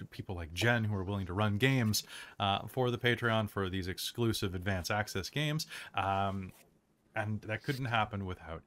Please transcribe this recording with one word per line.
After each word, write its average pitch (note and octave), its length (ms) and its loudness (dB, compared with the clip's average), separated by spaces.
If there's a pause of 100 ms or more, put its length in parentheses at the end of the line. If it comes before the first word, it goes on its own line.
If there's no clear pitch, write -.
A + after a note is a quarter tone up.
(100)
people G2 260 -8
like E2 180 -8
Jen A2+ 300 4
who G#2+ 100 0
are F#2+ 80 0
willing G2 240 -2
to F2 60 -4
run G#2 260 2
games, B2 460 4 (340)
uh, G2+ 280 2
for B2 240 0
the A#2 80 0
Patreon A2+ 500 4
for F#2+ 220 0
these F#2 180 -2
exclusive G#2 680 0
advanced F#2 360 0
access G#2 400 -2
games. D3+ 360 -2 (280)
Um, G2 580 0 (640)
and G#2+ 240 -2
that G#2+ 240 -6
couldn't C3+ 220 -4
happen G#2+ 400 0
without E2+ 400 -8